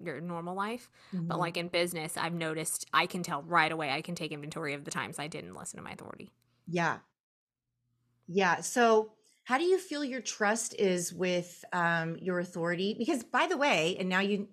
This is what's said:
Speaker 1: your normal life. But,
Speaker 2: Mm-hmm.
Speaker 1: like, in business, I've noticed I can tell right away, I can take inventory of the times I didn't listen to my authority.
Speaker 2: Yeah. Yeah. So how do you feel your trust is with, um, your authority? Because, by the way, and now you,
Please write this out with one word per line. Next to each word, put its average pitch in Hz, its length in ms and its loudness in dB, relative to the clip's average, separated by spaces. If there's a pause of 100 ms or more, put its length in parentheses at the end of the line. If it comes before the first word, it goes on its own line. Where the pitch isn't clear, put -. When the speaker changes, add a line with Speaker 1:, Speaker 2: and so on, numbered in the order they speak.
Speaker 1:
your 151 200 -6
normal 170 340 -6
life. 214 360 -6 (220)
But, 185 60 -2
Speaker 2:
Mm-hmm. 170 220 -2
Speaker 1:
like, 170 160 -2
in 170 120 -2
business, 170 480 0
I've 165 180 -2
noticed 160 600 -4
I 165 120 6
can 180 160 -4
tell 170 200 -4
right 160 280 4
away, 160 200 -2
I 143 100 0
can 175 140 -8
take 156 180 -6
inventory 147 420 -6
of 143 100 -8
the 156 60 -10
times 131 280 -6
I 143 80 -6
didn't 151 280 -10
listen - 220 -12
to - 80 -12
my - 80 -12
authority. - 380 -16 (360)
Speaker 2:
Yeah. 165 320 0 (1300)
Yeah. 175 340 4
So 226 500 4 (320)
how 247 140 2
do 320 60 -2
you 370 140 6
feel 294 260 -4
your 254 160 -4
trust 214 540 0
is 180 400 2
with, 180 580 -2
um, 170 440 2
your 175 240 -2
authority? 180 580 -2
Because, 240 240 0
by 285 240 2
the 349 100 0
way, 190 440 4
and 190 80 -2
now 185 100 2
you, 202 340 0